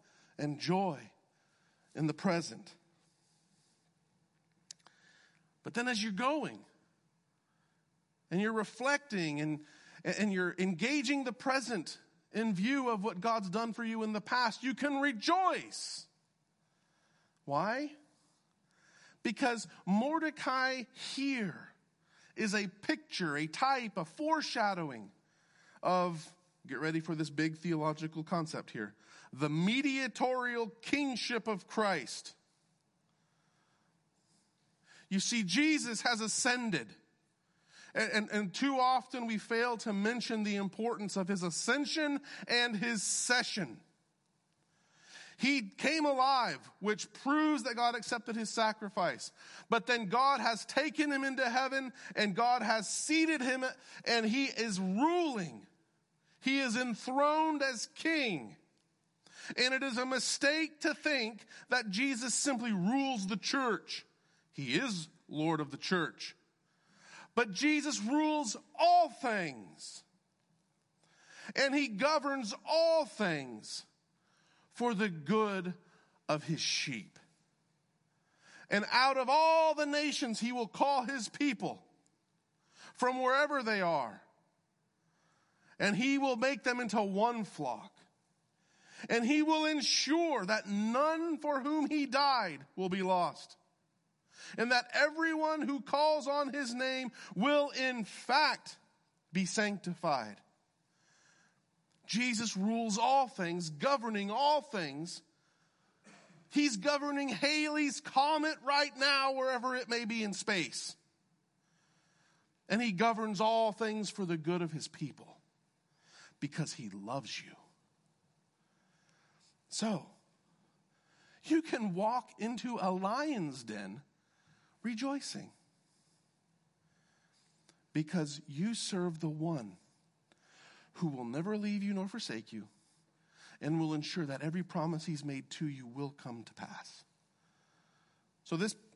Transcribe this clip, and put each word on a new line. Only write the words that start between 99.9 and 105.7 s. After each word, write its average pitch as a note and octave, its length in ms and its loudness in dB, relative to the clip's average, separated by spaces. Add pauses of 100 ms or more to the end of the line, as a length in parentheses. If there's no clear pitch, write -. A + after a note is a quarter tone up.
Jesus A3+ 520 0
rules A3 400 0
all C4 300 6
things, E3+ 420 -4
governing G#3+ 600 0
all C#4+ 320 4
things. E3 600 -6 (1300)